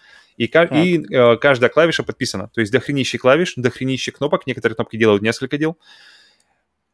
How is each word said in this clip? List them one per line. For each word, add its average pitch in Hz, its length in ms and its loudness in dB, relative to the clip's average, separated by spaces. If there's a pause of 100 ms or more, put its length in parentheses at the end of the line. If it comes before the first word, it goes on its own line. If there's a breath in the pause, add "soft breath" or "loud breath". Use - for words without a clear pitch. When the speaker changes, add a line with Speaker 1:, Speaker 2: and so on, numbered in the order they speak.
(380 soft breath)
Speaker 1:
и 120 100 -2
ка-, 165 200 2
Speaker 2:
Так. 135 100 -2
Speaker 1:
и, 165 340 2
э, 120 260 4
каждая 123 320 2
клавиша 160 340 2
подписана, - 500 -8
то 117 80 -4
есть 104 120 -2
дохренище 131 460 -2
клавиш, 151 380 2
дохренище 127 540 -4
кнопок, - 360 -4
некоторые 117 280 -4
кнопки 113 220 -8
делают 107 260 4
несколько 123 340 -4
дел. 156 200 -4 (1160 soft breath)